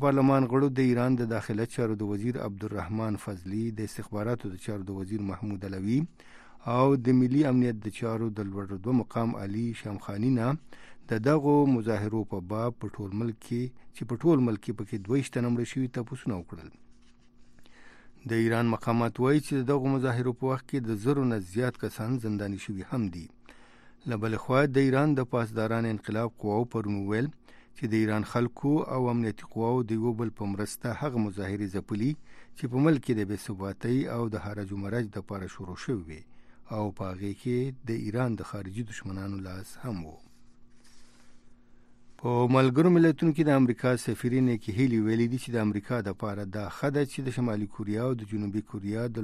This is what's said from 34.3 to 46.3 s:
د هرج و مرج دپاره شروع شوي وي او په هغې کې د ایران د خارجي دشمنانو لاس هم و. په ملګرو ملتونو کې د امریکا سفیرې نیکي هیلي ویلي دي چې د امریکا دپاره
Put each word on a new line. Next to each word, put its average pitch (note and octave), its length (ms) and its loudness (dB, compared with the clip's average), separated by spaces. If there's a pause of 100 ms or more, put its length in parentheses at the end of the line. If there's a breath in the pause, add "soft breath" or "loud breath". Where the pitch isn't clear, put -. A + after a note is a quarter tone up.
د G2+ 160 -6
هرج G2+ 220 -8
و G2 140 -4
مرج G#2+ 320 -4
دپاره F#2+ 400 -8
شروع F2+ 300 -10
شوي A2 200 -2
وي D#2+ 140 -14 (540 soft breath)
او G#2+ 160 -2
په G#2 200 -8
هغې G2 300 -6
کې B2 160 -2 (300)
د A#2 180 -4
ایران A#2+ 300 -2
د G2 140 -6
خارجي G2+ 340 -8
دشمنانو G2 640 -8
لاس F#2 340 -12
هم A2+ 220 -6
و. D#2 120 -14 (2000 soft breath)
په B2+ 80 0 (240)
ملګرو C3 400 6
ملتونو E3 400 6
کې D#3+ 120 2
د C#3+ 160 6
امریکا B2 280 4 (140)
سفیرې B2 420 0
نیکي A2+ 320 0
هیلي A#2+ 240 4
ویلي A2+ 300 4
دي B2+ 120 0
چې - 120 -10
د - 100 0
امریکا G#2 400 0
دپاره G2+ 400 -4 (100)